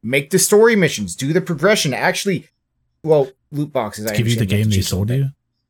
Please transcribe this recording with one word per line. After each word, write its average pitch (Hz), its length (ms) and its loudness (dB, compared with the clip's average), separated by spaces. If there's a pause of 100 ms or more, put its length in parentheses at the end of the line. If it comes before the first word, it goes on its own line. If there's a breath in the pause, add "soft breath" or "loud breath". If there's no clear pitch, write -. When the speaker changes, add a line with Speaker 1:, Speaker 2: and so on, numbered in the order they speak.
Speaker 1:
Make 135 260 -2
the 190 100 2
story 220 360 4
missions. 143 400 0
Do 139 180 -4
the 180 80 2
progression. 175 540 0
Actually, 175 520 -2 (560)
well, 151 280 2 (200)
loot 147 220 -6
boxes, 107 320 -6
I 107 100 -4
Speaker 2:
Give 113 120 0
you 117 80 0
the 117 60 -4
Speaker 1:
understand 95 100 -2
you 104 60 0
have 107 60 0
Speaker 2:
game - 20 -
Speaker 1:
to 110 40 0
Speaker 2:
they 104 80 2
Speaker 1:
choose 95 100 -2
Speaker 2:
sold 95 200 -4
Speaker 1:
them. 127 120 -2
Speaker 2:
you? 139 100 -2 (400)